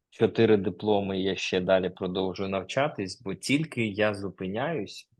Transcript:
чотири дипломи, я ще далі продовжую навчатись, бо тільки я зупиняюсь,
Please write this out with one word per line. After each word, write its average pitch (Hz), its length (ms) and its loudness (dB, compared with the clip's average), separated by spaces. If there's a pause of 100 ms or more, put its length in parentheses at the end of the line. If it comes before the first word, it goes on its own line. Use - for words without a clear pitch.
чотири 110 480 4
дипломи, 98 640 0
я 95 160 0
ще - 260 -2
далі 92 280 4
продовжую 95 600 -4
навчатись, 98 720 -4
бо 95 140 -6
тільки 127 520 -2
я 107 260 2
зупиняюсь, 101 960 -6 (100)